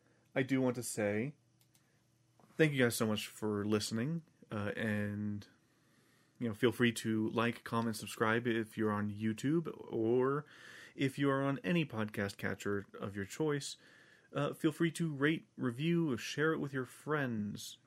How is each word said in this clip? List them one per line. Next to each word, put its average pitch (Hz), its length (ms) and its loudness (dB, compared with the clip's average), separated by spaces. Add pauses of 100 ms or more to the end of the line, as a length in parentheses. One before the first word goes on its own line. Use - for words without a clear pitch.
(340)
I 135 80 2
do 131 200 2
want 127 140 2
to 123 80 -6
say 107 500 0 (1200)
thank 156 140 6
you 135 100 2
guys 117 140 6
so 117 100 2
much 107 220 0
for 104 380 -2
listening, 113 560 0 (320)
uh, 104 240 -2
and, 104 680 -2 (960)
you 120 80 -2
know, 110 60 -2
feel 113 180 6
free 120 220 4
to 110 400 0
like, 117 320 0
comment, 117 320 0
subscribe 117 500 0
if 113 300 0
you're 107 160 2
on 104 160 0
YouTube, 110 600 0 (200)
or 127 560 2 (500)
if 139 240 -2
you 139 100 4
are 135 140 2
on 139 180 0
any 175 220 2
podcast 107 540 -4
catcher 101 480 -2 (160)
of 104 160 -8
your 98 80 -4
choice, 147 500 -4 (600)
uh, 143 180 -2
feel 156 180 0
free 165 200 2
to 165 180 -2
rate, 147 360 0 (120)
review, 143 580 0
share 151 380 0
it 151 60 -2
with 143 120 -4
your 131 140 -4
friends. 117 1000 -4